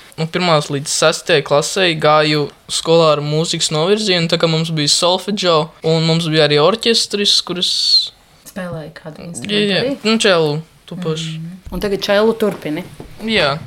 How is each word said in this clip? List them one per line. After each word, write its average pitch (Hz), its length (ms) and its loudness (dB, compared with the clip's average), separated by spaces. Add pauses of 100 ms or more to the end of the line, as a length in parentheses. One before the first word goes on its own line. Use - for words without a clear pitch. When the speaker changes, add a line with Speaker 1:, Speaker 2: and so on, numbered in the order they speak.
(180)
Speaker 1:
nu, 160 100 -2
pirmās 170 400 2
līdz 143 240 -4
sestajai 160 560 2
klasei 160 480 0
gāju 151 540 2 (180)
skolā 165 460 2
ar 147 100 -2
mūzikas 156 480 -2
novirzienu, 180 560 0
tā 170 100 0
kā 170 140 2
mums 160 200 -2
bija 151 200 0
solfedžo, 185 640 0 (260)
un 160 200 2
mums 165 240 0
bija 156 220 2
arī 147 100 2
orķestris, 208 800 2
kuras 180 300 -4 (760)
Speaker 2:
Spēlēja 170 460 -10
kādu - 300 -16
Speaker 1:
Jā, - 60 -14
Speaker 2:
instrumentu 208 420 -2
Speaker 1:
jā. 185 100 0
Speaker 2:
arī? 254 100 0 (100)
Speaker 1:
Nu, 226 180 2
čelu, 170 360 2 (320)
tu 175 120 -14
pašu. 160 380 -6
Speaker 2:
Mhm. 170 220 -12 (100)
Un 185 160 -6
tagad 196 180 -2
čelu 214 320 2
turpini? 180 500 -4 (380)
Speaker 1:
Jā, 202 300 2 (160)